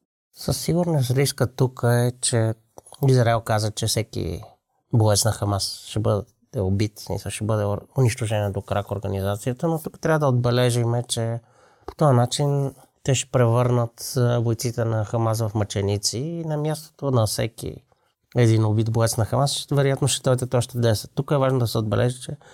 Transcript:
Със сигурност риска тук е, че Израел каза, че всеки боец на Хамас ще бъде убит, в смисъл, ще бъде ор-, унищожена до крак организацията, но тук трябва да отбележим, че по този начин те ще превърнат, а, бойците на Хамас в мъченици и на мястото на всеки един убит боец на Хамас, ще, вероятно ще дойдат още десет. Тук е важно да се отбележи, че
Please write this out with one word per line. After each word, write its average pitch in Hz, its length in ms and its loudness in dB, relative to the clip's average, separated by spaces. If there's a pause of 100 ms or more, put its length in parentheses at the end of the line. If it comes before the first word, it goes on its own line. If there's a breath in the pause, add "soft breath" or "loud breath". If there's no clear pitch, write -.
(340)
Със - 240 -4
сигурност 160 540 0
риска 131 360 0
тук - 360 -2
е, 120 280 2 (100)
че 113 320 0 (540)
Израел 117 340 4
каза, 110 300 -2
че - 160 -4
всеки 98 540 -4 (520)
боец 107 320 4
на 110 60 2
Хамас 101 540 -4
ще - 140 -6
бъде 107 260 0 (340)
убит, 101 400 -2
в - 40 -16
смисъл, 95 280 -8
ще - 140 -6
бъде 107 180 0
ор-, 101 240 -4 (100)
унищожена 107 540 0
до 98 100 -4
крак 98 300 -4
организацията, 101 760 -4
но 165 120 -2
тук - 200 -12
трябва 156 200 0
да 151 80 0
отбележим, 120 680 2 (140)
че 117 320 -4 (460 soft breath)
по - 100 -16
този 143 200 4
начин 139 580 0 (300)
те 135 120 2
ще - 160 -4
превърнат, 120 840 2
а, 120 240 2
бойците 117 440 -2
на 110 200 0
Хамас 113 340 0
в 110 160 -2
мъченици 104 640 -2
и 165 280 -6
на 156 120 -4
мястото 151 540 -4
на 117 140 4
всеки - 580 -6 (540)
един 113 280 4
убит 110 260 0
боец 113 260 0
на 110 80 2
Хамас, 135 260 0
ще, - 240 -4
вероятно 139 320 2
ще - 160 -2
дойдат 127 300 0
още 123 260 0
десет. 117 360 0
Тук - 160 -2
е 151 60 2
важно 131 220 2
да 117 80 2
се 110 100 -2
отбележи, 113 440 0
че 151 160 -10 (160 soft breath)